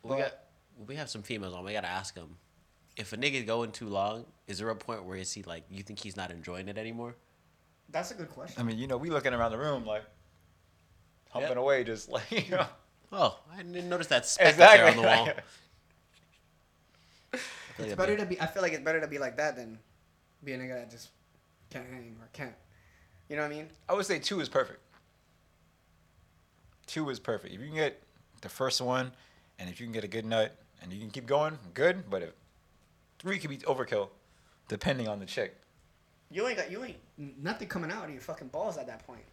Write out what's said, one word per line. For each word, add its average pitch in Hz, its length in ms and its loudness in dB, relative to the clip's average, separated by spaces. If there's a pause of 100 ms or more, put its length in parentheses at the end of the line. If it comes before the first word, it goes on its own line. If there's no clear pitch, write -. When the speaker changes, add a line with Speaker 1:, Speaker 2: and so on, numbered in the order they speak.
Speaker 1:
We 117 60 -14
Speaker 2:
But 135 100 0
Speaker 1:
got, 139 140 -2 (540)
we 135 100 -12
have 147 140 -10
some 107 120 -10
females 98 300 -8
on. 90 120 -12
We 101 100 -8
gotta 98 140 -4
ask 92 280 -6
'em. 85 200 -16 (600)
If 107 160 -10
a 107 60 -8
nigga 135 280 -2
going 113 260 -2
too 113 140 -12
long, 104 380 -4 (220)
is 98 120 -10
there 110 120 -4
a 110 60 -4
point 104 280 -10
where 92 120 -12
is 92 160 -8
he, 104 100 -12
like, 82 280 -12
you 98 120 -14
think 104 160 -14
he's 98 180 -12
not 92 140 -8
enjoying 87 380 -12
it 101 100 -10
anymore? 117 380 -10 (760)
Speaker 2:
That's 180 200 -6
a 240 40 -12
good 180 160 -12
question. - 300 -14
Speaker 3:
I - 40 -2
mean, 113 140 -2
you 131 80 -6
know, 131 100 -2
we 151 140 -4
looking 139 240 0
around 117 160 2
the 110 80 -6
room, 139 260 -2
like, 107 180 -4 (1300)
humping 135 200 -4
Speaker 1:
Yep. 123 80 0
Speaker 3:
away, 131 260 4
just, 110 240 -6
like, - 220 -6
<laughs> - 0 -
you 208 260 -2
know. 190 100 2 (460)
Speaker 1:
Oh, 180 260 2 (140)
I 185 100 -14
didn't 175 280 -8
notice 175 180 -2
that 123 180 4
speck 165 280 8
up - 20 2
there 196 300 12
on - 100 8
the 117 60 2
Speaker 3:
Exactly. 117 320 6
Speaker 1:
wall. - 40 -8
Speaker 3:
<laughs> - 2000 -20
Speaker 1:
I - 20 -8
feel - 80 -8 (340)
Speaker 2:
It's 110 120 -6
Speaker 1:
like 101 80 -4
Speaker 2:
better 190 180 4
Speaker 1:
that'd 208 140 -2
Speaker 2:
to 180 60 -2
be, - 40 -8
I 160 60 -2
feel 190 160 -2
like 170 100 2
it's 139 120 -6
better 160 160 0
to 151 80 -6
be 143 100 -8
like 127 180 -4
that 147 200 -2
than 113 220 -14 (680)
be 139 80 -8
a 127 60 -8
nigga 127 160 -10
that 120 160 -10
just 117 180 -20 (600)
can't 127 180 -14
hang 117 320 -16
or 117 120 -20
can't. 131 220 -12 (720)
You 147 80 -6
know 151 60 -2
what 147 100 -4
I - 20 -10
mean? 151 140 -12 (200)
Speaker 3:
I - 60 2
would 196 120 0
say 180 120 0
two 196 220 -4
is 143 80 -4
perfect. - 320 0 (2000)
Two 156 240 -4
is 123 100 -8
perfect. 101 340 -6
If 98 60 -14
you 135 60 -12
can 156 100 -10
get 156 260 0 (400)
the 196 60 -12
first - 320 0
one, 127 320 0 (460)
and 90 120 -10
if 90 100 -14
you 120 60 -10
can 113 60 -10
get 110 120 -4
a 101 40 -8
good 110 160 -6
nut, 110 320 2 (260)
and 90 100 -12
you 98 80 -10
can 107 100 -12
keep 123 160 -12
going, 151 320 0 (160)
good. 175 360 2
But 95 120 -2
if 82 80 -10 (880)
three 190 200 -4
could 147 120 -8
be 135 80 -10
overkill, 120 500 -2 (600)
depending 117 400 -2
on 104 120 -6
the 92 60 -12
chick. - 300 -6 (760)
Speaker 2:
You 190 180 -4
ain't 240 80 -4
got, 170 140 -6
you 208 140 -10
ain't, 208 120 -14 (220)
n-, 139 240 -14
nothing 202 260 -6
coming 170 220 -8
out 196 140 -10
of 156 60 -12
your 131 120 -14
fucking 151 260 -12
balls 165 300 -6
at 123 80 -10
that 113 200 -16
point. 117 160 -20 (100)